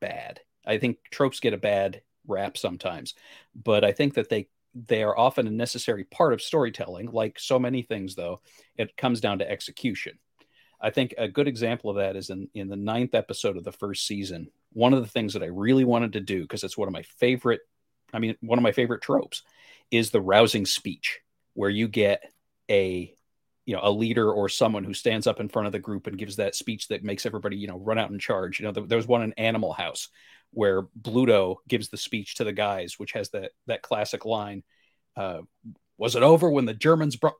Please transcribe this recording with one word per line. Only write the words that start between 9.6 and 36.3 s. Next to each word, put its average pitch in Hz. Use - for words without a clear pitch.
I 110
think 123
a 113
good 143
example 117
of 101
that 98
is 92
in, 95
in 98
the 98
ninth 110
episode 107
of 85
the 87
first -
season. 92
One 120
of 135
the 113
things 110
that 95
I 82
really 113
wanted 117
to 107
do, 92
'cause -
it's 95
one 98
of 98
my 90
favorite, 123
I 117
mean, 110
one 117
of 123
my 113
favorite 120
tropes -
is 117
the 107
rousing 104
speech, -
where 101
you 107
get 104
a, 92
you 104
know, 90
a 101
leader 110
or 98
someone 107
who 95
stands 110
up 110
in 104
front 104
of 101
the 104
group 101
and 98
gives 98
that 101
speech -
that 95
makes 101
everybody, 104
you 101
know, 90
run 110
out 104
and 101
charge. 95
You 104
know, 104
there, 104
there 113
was 110
one 120
in 110
Animal 110
House -
where 98
Bluto 107
gives 104
the 104
speech -
to -
the 104
guys, 98
which -
has 104
that, 98
that 113
classic 107
line, 104
uh, 92
"Was 113
it 120
over 160